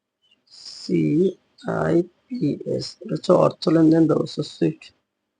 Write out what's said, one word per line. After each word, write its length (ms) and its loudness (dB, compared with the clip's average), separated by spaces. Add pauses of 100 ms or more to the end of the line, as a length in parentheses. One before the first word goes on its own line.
(480)
সিআইপিএস, 2500 -4
এটা 140 -8
হচ্ছে 180 -2
অর্থ 360 2
লেনদেন 380 4
ব্যবস্থা 360 -2
সুইফট 500 -6 (480)